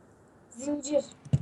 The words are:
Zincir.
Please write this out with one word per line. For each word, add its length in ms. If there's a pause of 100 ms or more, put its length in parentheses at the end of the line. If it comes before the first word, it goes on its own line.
(500)
Zincir. 560 (360)